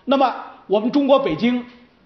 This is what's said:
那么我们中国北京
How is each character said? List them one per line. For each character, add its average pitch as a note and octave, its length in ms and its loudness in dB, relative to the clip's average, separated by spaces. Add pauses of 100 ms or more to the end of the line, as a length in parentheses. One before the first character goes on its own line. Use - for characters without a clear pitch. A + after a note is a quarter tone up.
那 C4+ 140 0
么 C4 180 0 (320)
我 G#3 140 0
们 A#3 100 -4
中 C#4+ 160 2
国 - 120 6
北 E3 180 -2
京 A#3+ 280 -2 (400)